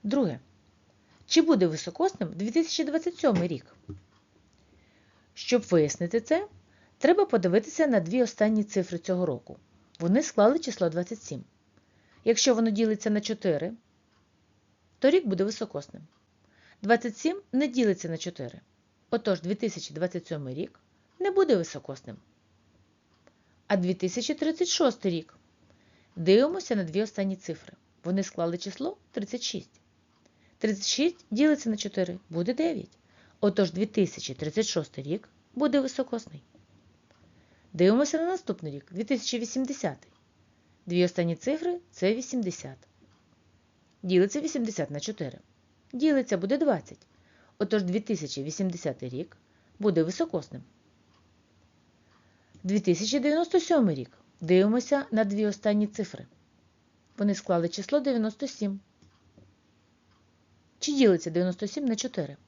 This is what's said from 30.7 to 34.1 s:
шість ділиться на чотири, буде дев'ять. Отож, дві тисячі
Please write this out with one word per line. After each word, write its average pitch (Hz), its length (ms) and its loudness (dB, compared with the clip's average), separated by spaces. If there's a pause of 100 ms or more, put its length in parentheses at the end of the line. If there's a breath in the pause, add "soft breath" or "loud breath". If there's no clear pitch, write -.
шість 330 440 0
ділиться 285 400 2
на 214 60 -2
чотири, 185 420 -4 (120)
буде 175 240 -2
дев'ять. 311 440 -2 (420 soft breath)
Отож, 202 320 2
дві 190 140 -2
тисячі - 480 -2